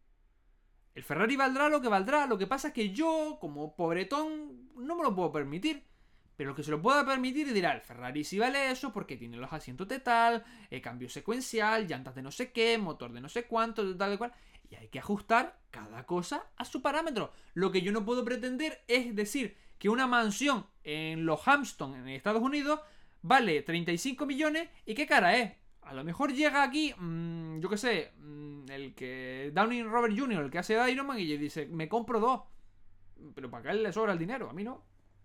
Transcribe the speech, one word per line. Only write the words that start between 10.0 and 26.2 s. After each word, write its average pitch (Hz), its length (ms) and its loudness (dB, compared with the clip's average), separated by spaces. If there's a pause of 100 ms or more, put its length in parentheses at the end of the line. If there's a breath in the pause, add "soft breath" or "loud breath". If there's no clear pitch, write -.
tal, 233 420 4 (280 loud breath)
eh, 127 100 -6
cambio 120 300 -10
secuencial, 220 760 -2
llantas 131 280 -8
de 131 80 -10
no 135 80 -12
sé 247 200 -6
qué, 226 280 4
motor 143 340 -6
de 120 80 -12
no 135 80 -12
sé 233 180 -4
cuánto, 226 380 0
de 190 100 -2
tal 196 200 0
y - 20 0
cual". 240 160 -4 (380 loud breath)
Y - 40 -20
hay - 140 -18
que 131 120 -8
ajustar 226 600 0 (100)
cada - 360 -14
cosa 180 500 -2
a - 80 -6
su - 160 -6
parámetro. 277 500 0 (220 soft breath)
Lo 180 180 2
que 185 120 2
yo 190 100 0
no 214 140 0
puedo 247 180 0
pretender 254 640 -4
es 240 260 4
decir 208 440 -2 (200 soft breath)
que 196 120 2
una 254 160 4
mansión 240 600 4 (160)
en 160 440 -2
los 156 200 2
Hamptons, 220 500 2
en 127 120 -12
Estados 202 340 0
Unidos, 285 380 0 (400 loud breath)
vale 190 400 6
treinta 170 320 0
y 170 60 2
cinco 262 260 -4
millones 302 460 0 (160 soft breath)
y 220 80 -4
qué 294 120 -2
cara 233 300 6
es. 226 160 2 (300)
A 143 100 -16
lo 135 120 -6
mejor 262 280 -2